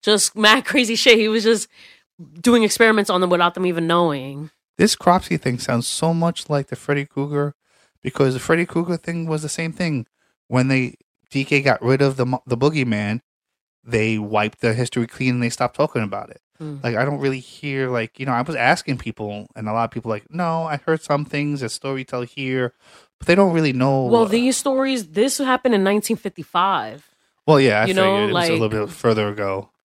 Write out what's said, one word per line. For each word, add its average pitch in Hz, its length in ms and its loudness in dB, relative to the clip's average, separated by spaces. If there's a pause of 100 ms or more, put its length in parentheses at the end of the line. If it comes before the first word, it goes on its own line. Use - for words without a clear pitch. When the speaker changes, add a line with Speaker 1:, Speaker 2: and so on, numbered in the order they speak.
Speaker 1:
just 208 320 2
mad 220 300 4
<laughs> - 0 -
crazy 233 320 0
shit. 226 220 6
He 220 100 2
was 220 160 0
just 220 240 2 (720)
doing 233 240 4
experiments 214 460 2
on 180 100 2
them 180 100 0
without 175 220 2
them 185 140 -4
even 165 200 -2
knowing. 151 640 -2 (280)
Speaker 2:
This 196 180 2
Cropsey 175 400 0
thing 120 220 -2
sounds 117 280 -2
so 165 280 -2
much 170 340 -2
like 143 200 -2
the - 80 -10
Freddy 143 280 -4
Krueger, 143 500 -4 (480)
because 127 300 0
the 127 80 -4
Freddy 165 240 2
Krueger 170 320 -2
thing 170 300 -6
was 156 160 -4
the 151 80 -8
same 165 220 -6
thing. 156 340 -4 (420)
When 127 200 2
they, 127 280 0 (340)
D 165 140 -2
K 139 160 2
got 135 220 2
rid 131 180 2
of 135 160 2
the 131 80 0
mo-, 127 220 -4
the 123 100 -2
boogeyman, 120 640 0 (640)
they 110 320 0
wiped 104 440 -2
the 113 140 2
history 120 340 -2
clean 127 260 -2
and 123 80 -2
they 117 80 -2
stopped - 260 -4
talking 143 260 0
about 101 280 -8
it. - 100 -20 (200)
Speaker 1:
Mm. 147 240 -12
Speaker 2:
Like, 117 100 -2
I 113 100 0
don't 143 140 -4
really 135 220 -4
hear, 135 500 -8
like, 117 300 -6
you 131 60 -6
know, 131 60 -2
I 120 100 0
was - 120 -6
asking 131 440 0
people, 104 580 -10
and 107 120 -8
a 107 40 -4
lot 113 120 0
of 117 60 -4
people 117 180 -10
like, 104 220 -6
"No, 165 340 -4
I 151 120 -6
heard 160 260 -4
some 147 220 -2
things, 147 380 -4
a 117 60 -6
story 135 360 -8
tell 123 180 -8
here," 131 500 -4 (460)
but - 80 -8
they 170 80 6
don't 190 180 6
really 160 200 2
know. 135 320 2
Speaker 1:
Well, 226 220 4
these 240 300 2
stories, 262 520 -2
this 208 300 0
happened 262 360 0
in 196 80 2
nineteen 202 340 0
fifty-five. 170 920 -4 (340)
Speaker 2:
Well, 151 140 6
yeah, 110 220 4
I 110 60 2
Speaker 1:
You 190 80 -2
Speaker 2:
figured 190 120 4
Speaker 1:
know, 202 220 0
Speaker 2:
it - 40 -2
was 175 160 0
a 165 40 0
little 113 160 0
Speaker 1:
like 107 200 -4
Speaker 2:
bit - 20 -14
further 107 380 0
ago. 101 420 -6 (140)